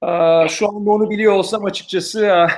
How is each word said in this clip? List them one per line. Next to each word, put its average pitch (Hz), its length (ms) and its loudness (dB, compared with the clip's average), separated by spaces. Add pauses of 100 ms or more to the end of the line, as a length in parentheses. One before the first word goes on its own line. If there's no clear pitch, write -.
Aa, 165 480 2
şu 208 200 -4
anda 208 220 -4
onu 214 200 0
biliyor 214 220 2
olsam 202 320 -2
açıkçası, 190 680 -2
aa, 170 260 4